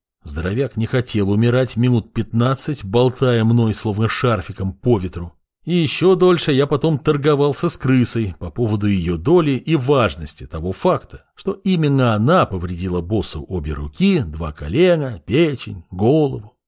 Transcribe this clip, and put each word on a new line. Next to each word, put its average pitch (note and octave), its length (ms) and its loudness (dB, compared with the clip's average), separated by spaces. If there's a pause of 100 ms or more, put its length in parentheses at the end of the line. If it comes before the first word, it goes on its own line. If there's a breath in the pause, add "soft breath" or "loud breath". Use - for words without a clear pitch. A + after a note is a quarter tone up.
(260)
Здоровяк F2+ 500 -4
не A2+ 100 -2
хотел G#2+ 440 0
умирать A#2 480 2
минут A#2+ 340 2
пятнадцать, B2 720 -2
болтая A#2+ 600 2
мной A2+ 280 2
словно G#2+ 360 -2
шарфиком G2 640 -4
по A#2+ 240 0
ветру. F2 340 -8 (320)
И D#3+ 100 -4
ещё F3 420 2
дольше F3+ 360 2
я C#3 160 2
потом D3+ 320 0
торговался D3 720 2
с - 80 -6
крысой A#2+ 600 0
по F2 140 -10
поводу G#2+ 360 -2
её F2+ 280 0
доли D3 360 2
и C#3 260 -2
важности A#2 680 -2
того E2 280 -6
факта, - 500 -4 (100)
что - 200 -8
именно C#3+ 640 2
она C#3 300 2
повредила F2+ 540 -4
боссу E2+ 480 -4
обе D#2+ 240 -6
руки, A#2+ 540 0
два D#2 260 -8
колена, C3 760 0
печень, A#2 640 -2
голову. B2 680 0 (100)